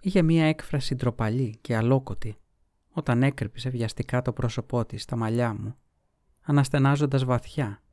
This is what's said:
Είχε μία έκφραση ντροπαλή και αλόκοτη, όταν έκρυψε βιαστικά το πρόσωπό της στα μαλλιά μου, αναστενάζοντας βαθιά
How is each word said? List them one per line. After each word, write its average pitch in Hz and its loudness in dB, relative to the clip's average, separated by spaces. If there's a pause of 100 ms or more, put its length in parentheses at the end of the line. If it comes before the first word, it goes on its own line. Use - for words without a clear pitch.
Είχε 185 2
μία 160 6
έκφραση 156 0
ντροπαλή 117 -2
και 117 -2
αλόκοτη, 113 0 (520)
όταν 123 0
έκρυψε 131 -2
βιαστικά 123 -2
το 127 -2
πρόσωπό 120 -2
της - -12
στα - -6
μαλλιά 113 0
μου, 104 -8 (640)
αναστενάζοντας 139 2
βαθιά 123 -2 (100)